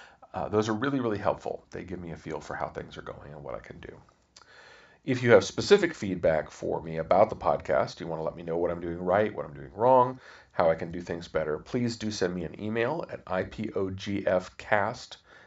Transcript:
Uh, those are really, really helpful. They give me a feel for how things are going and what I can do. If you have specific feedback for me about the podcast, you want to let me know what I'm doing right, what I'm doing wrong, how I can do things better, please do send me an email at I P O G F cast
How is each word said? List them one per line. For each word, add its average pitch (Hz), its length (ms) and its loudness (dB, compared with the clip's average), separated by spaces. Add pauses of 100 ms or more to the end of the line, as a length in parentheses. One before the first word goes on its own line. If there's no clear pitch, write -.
(340)
Uh, 90 140 -4
those 107 220 2
are 110 40 0
really, 135 260 -2
really 113 200 -2
helpful. - 520 -4
They 90 120 -10
give 87 160 -10
me 85 120 -10
a 78 60 -10
feel 76 220 -10
for - 160 -10
how 71 120 -4
things - 300 -12
are - 60 -12
going - 280 -14
and 73 120 -14
what 64 120 -10
I - 40 -10
can - 200 -18
do. - 160 -16 (1120)
If 123 180 0
you 120 80 6
have 98 120 12
specific 165 520 4
feedback 85 560 0
for 85 300 -4
me 80 160 -8
about 87 320 6
the - 60 -8
podcast, 73 640 0
you 82 60 -8
want 80 140 -4
to 80 40 -4
let - 120 -4
me 85 80 -12
know 82 140 -4
what 87 120 0
I'm 87 120 -4
doing 85 180 -6
right, 92 340 2
what 73 120 -8
I'm 76 100 -14
doing 71 180 -14
wrong, 127 460 4 (320)
how 85 180 4
I 82 60 4
can 85 160 -6
do 87 100 -8
things 85 260 -8
better, 78 300 -2
please 120 400 -4
do 110 140 -6
send 90 240 0
me 90 80 -4
an 78 180 -10
email 117 500 -2
at - 140 -10
I 92 180 -2
P - 320 -8
O 95 160 0
G 95 360 -4
F 92 300 2
cast - 600 -2 (300)